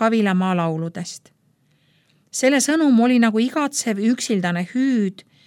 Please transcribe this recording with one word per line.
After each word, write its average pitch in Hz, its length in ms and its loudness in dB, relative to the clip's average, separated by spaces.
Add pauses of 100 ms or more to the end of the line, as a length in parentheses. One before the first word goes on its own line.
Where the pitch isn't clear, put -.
Havilamaa 196 560 0
lauludest. 165 760 -6 (1000)
Selle 262 300 2
sõnum 294 400 2
oli 247 200 4
nagu 220 180 2
igatsev 262 640 -2
üksildane 185 760 -2
hüüd, 247 500 -2 (220)